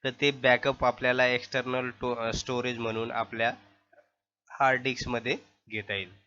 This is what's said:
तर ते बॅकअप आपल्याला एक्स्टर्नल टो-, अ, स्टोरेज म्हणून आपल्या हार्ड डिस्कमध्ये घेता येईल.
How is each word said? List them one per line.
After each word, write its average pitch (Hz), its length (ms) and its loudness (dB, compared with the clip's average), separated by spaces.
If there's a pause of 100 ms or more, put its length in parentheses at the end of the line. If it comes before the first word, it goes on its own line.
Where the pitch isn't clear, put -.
तर 135 60 0 (100)
ते 143 100 4
बॅकअप 131 540 2
आपल्याला 127 420 2
एक्स्टर्नल 127 640 -2
टो-, 123 260 -4
अ, 113 160 -2
स्टोरेज 123 460 -4
म्हणून 113 340 -4
आपल्या 113 400 -2 (960)
हार्ड 131 320 2
डिस्कमध्ये 123 540 -2 (340)
घेता 104 240 -6
येईल. 95 220 -6 (100)